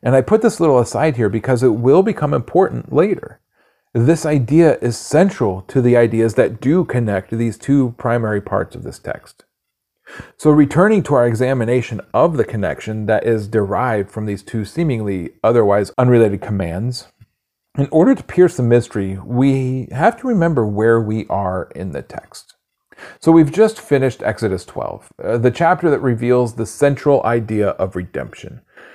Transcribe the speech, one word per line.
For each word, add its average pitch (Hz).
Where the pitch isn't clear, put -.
and 127
I 131
put 214
this 220
little 151
aside 120
here 113
because 117
it 123
will 131
become 175
important 135
later. 180
This 131
idea 151
is 120
central 135
to 131
the 120
ideas 113
that 117
do 160
connect 110
these 113
two 135
primary 113
parts -
of 85
this -
text. -
So 156
returning 160
to -
our 123
examination 120
of 151
the 113
connection 107
that 107
is 110
derived 104
from 107
these 101
two 110
seemingly 107
otherwise 104
unrelated 117
commands, 98
in 139
order 196
to -
pierce -
the 131
mystery, 110
we 131
have 175
to -
remember 170
where 110
we 110
are 92
in 90
the 71
text. -
So -
we've 160
just 214
finished 131
Exodus 101
twelve, -
uh, 110
the 120
chapter 175
that 143
reveals 123
the 110
central 143
idea 110
of -
redemption, -